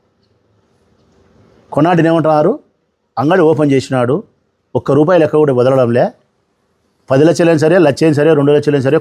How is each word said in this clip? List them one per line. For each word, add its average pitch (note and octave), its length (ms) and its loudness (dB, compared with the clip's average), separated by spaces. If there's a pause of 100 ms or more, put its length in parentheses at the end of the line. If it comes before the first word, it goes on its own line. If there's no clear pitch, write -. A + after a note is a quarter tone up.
(1700)
కొన్నాటిని E3 380 0
ఏమంటున్నారు, D#3 420 0 (640)
అంగడి E3 340 0
ఓపెన్ D3 240 0
చేసినాడు, B2+ 400 -2 (640)
ఒక్క - 200 -4
రూపాయి E3+ 240 2
లెక్క D3+ 200 -2
కూడా C#3+ 160 0
వదలడంలే, B2+ 460 0 (1040)
పది C3+ 180 2
లక్షలైనా E3 360 0
సరే, D#3+ 120 2 (100)
లక్ష C#3+ 200 -2
అయినా D3+ 120 0
సరే, D3 200 2
రెండు C#3+ 180 0
లక్షలైనా C#3+ 320 -2
సరే, D3+ 120 0